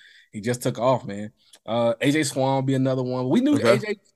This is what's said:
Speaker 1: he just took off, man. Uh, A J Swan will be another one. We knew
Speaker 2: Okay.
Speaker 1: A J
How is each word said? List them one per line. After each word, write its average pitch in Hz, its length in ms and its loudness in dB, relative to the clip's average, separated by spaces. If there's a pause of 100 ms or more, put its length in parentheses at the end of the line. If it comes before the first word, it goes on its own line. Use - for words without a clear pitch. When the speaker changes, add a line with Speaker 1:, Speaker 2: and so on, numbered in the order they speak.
(320)
Speaker 1:
he 107 80 -10
just 120 220 -4
took 127 160 -2
off, 123 260 2
man. 101 280 -10 (320)
Uh, 117 360 0
A 139 120 2
J 156 100 2
Swan 135 340 0
will 135 60 0
be 135 120 0
another 131 280 0
one. 127 260 -4
We 185 120 2
knew 294 160 2
Speaker 2:
Okay. - 180 4
Speaker 1:
A 208 40 4
J 208 180 -6 (200)